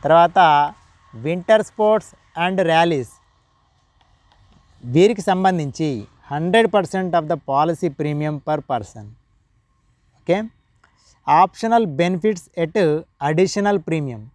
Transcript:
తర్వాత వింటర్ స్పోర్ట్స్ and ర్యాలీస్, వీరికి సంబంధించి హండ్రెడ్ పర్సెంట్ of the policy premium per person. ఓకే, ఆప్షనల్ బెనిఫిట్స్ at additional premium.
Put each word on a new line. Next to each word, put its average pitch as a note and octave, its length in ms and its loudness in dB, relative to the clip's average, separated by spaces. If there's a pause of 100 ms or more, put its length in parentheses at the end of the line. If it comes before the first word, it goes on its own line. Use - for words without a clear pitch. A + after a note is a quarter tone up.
తర్వాత E3+ 360 4 (840)
వింటర్ F3+ 440 0
స్పోర్ట్స్ G#3+ 400 0 (340)
and F#3 140 -2 (120)
ర్యాలీస్, D#3+ 420 0 (1800)
వీరికి G3 340 2
సంబంధించి F3 600 -2 (420)
హండ్రెడ్ F3+ 440 0
పర్సెంట్ F#3 440 -2
of D#3 120 -6
the D#3+ 60 -2 (140)
policy D#3+ 380 0 (100)
premium D3+ 380 -4 (100)
per D3+ 100 -2 (140)
person. A2+ 340 -10 (1160)
ఓకే, F3 160 -2 (1040)
ఆప్షనల్ A3+ 460 0 (120)
బెనిఫిట్స్ F#3 480 -2 (180)
at E3+ 140 -4 (500)
additional G3 500 0 (100)
premium. C#3 340 -6 (120)